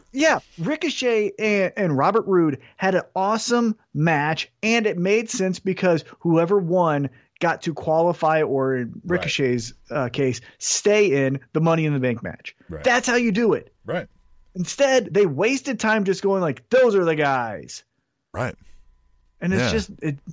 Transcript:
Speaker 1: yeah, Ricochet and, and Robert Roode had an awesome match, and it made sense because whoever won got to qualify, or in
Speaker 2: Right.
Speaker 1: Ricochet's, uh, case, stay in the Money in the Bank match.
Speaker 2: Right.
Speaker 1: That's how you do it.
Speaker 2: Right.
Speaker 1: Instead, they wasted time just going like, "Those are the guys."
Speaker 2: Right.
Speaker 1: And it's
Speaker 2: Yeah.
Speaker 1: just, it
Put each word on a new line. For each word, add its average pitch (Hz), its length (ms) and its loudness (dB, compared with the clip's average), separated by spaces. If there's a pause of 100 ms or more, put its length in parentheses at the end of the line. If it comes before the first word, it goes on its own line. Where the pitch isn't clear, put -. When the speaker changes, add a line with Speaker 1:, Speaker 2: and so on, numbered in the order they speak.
(120)
Speaker 1:
yeah, 277 280 2 (180)
Ricochet 240 840 -2
and, 202 380 0
and 170 200 0
Robert 202 300 2
Roode 165 320 2 (160)
had 190 200 0
an 170 80 0 (120)
awesome 220 600 0 (180)
match, 156 580 0 (100)
and 220 240 0
it 185 120 -2
made 208 320 0
sense 190 300 -4
because 180 440 0 (160)
whoever 170 400 2
won 165 500 0 (300)
got 170 240 -2
to 165 100 -4
qualify, 160 680 0
or 131 340 0
in 120 300 -6
Speaker 2:
Right. 175 140 -2
Speaker 1:
Ricochet's, 123 540 -2 (160)
uh, 127 200 -4
case, 131 320 -2 (160)
stay 202 680 2
in 135 140 -2 (140)
the 160 80 0
Money 160 240 2
in 151 80 0
the 139 60 -2
Bank 123 220 -2
match. - 320 -12 (160)
Speaker 2:
Right. 156 140 -12
Speaker 1:
That's 247 240 2
how 240 80 0
you 240 160 2
do 208 220 2
it. - 200 -6 (120)
Speaker 2:
Right. 170 220 -6 (480)
Speaker 1:
Instead, 247 580 0
they 202 120 4
wasted 220 540 -2
time 214 260 2
just 185 160 0
going 196 200 0
like, 151 280 -4
"Those 247 260 4
are 190 100 4
the 160 100 2
guys." 120 680 -2 (500)
Speaker 2:
Right. 113 220 -6 (840)
Speaker 1:
And 180 120 -2
it's 233 100 0
Speaker 2:
Yeah. - 80 0
Speaker 1:
just, 220 180 -4 (120)
it 147 160 -6 (160)